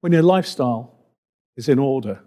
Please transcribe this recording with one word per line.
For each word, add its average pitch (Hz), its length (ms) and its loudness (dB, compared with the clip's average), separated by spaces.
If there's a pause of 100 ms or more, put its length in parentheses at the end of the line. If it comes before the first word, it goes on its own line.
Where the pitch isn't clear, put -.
When 170 100 -2
your 165 120 4
lifestyle 131 720 -2 (580)
is 120 140 -8
in 131 100 4
order 131 480 -4